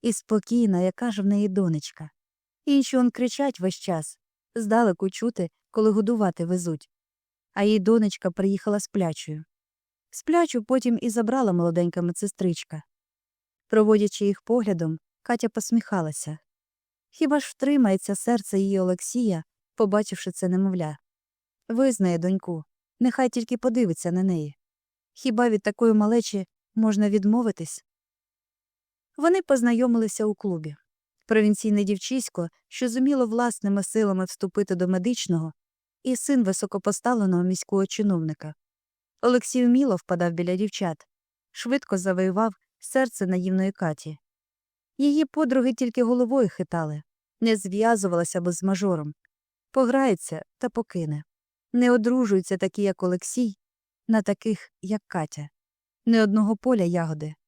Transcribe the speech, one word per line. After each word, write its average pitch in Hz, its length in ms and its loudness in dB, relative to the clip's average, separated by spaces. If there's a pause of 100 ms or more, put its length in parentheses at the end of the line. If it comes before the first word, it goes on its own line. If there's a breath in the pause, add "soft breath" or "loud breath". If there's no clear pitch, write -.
І 233 100 0
спокійна, 214 680 0
яка 190 300 -2
ж 196 120 -6
в 190 40 0
неї 202 220 2
донечка. 165 600 -4 (540)
Інші 277 320 2
он 247 140 4
кричать 247 500 -4
весь 180 140 -2
час, - 440 -8 (360)
здалеку 214 560 0
чути, 190 400 -6 (200)
коли 220 200 2
годувати 202 540 0
везуть. 175 460 -4 (640)
А 202 80 -2
її 214 160 4
донечка 208 520 2
приїхала 196 500 -2
сплячою. 160 640 -6 (680)
Сплячу 311 540 0
потім 254 380 0
і 240 80 -2
забрала 226 420 0
молоденька 175 500 0
медсестричка. 175 800 -4 (880)
Проводячи 214 560 4
їх 202 180 0
поглядом, 180 560 -2 (240)
Катя 233 260 -2
посміхалася. 175 920 -4 (720)
Хіба 294 300 0
ж - 80 -10
втримається 233 680 2
серце 208 440 -2
її 196 220 0
Олексія, 185 640 -2 (300)
побачивши 202 580 -2
це - 160 -4
немовля? 180 500 -2 (680)
Визнає 226 500 2
доньку, 175 460 -4 (360)
нехай 254 280 2
тільки 233 300 -4
подивиться 220 540 0
на 185 100 0
неї. 160 320 -2 (580)
Хіба 240 360 0
від 214 140 0
такої 226 300 2
малечі 214 540 2 (280)
можна 214 360 2
відмовитись? 208 720 0 (1300)
Вони 339 260 2
познайомилися 233 840 2
у 214 100 0
клубі. 156 400 -6 (520)
Провінційне 208 580 2
дівчисько, 196 640 -4 (200)
що 254 200 -4
зуміло 262 380 2
власними 214 560 -2
силами 196 420 0
вступити 190 500 -4
до 180 140 0
медичного, 180 640 -2 (500)
і 254 140 -2
син 254 280 2
високопоставленого 196 960 0
міського 190 440 0
чиновника. 160 680 -4 (680)
Олексій 247 440 2
вміло 254 300 4
впадав 175 360 -2
біля 175 240 -2
дівчат, 190 500 -4 (460)
швидко 233 460 -4
завоював 190 560 0 (240)
серце 262 480 -2
наївної 185 460 0
Каті. 156 460 -8 (800)
Її 285 260 2
подруги 262 500 0
тільки 247 280 -2
головою 247 460 2
хитали, 156 540 -6 (380)
не 226 160 2
зв'язувалася 190 840 0
би 175 120 -2
з 170 100 -6
мажором. 180 520 -2 (560)
Пограється 247 720 0 (160)
та 247 100 -4
покине. 156 540 -6 (500)
Не 247 180 4
одружуються 220 640 2
такі, 196 260 -2
як 196 200 -2
Олексій, 196 540 -2 (520)
на 220 140 2
таких, - 480 -4 (120)
як 202 240 -6
Катя. 151 420 -8 (580)
Не 226 160 4
одного 214 340 2
поля 233 280 0
ягоди. 160 500 -2 (140)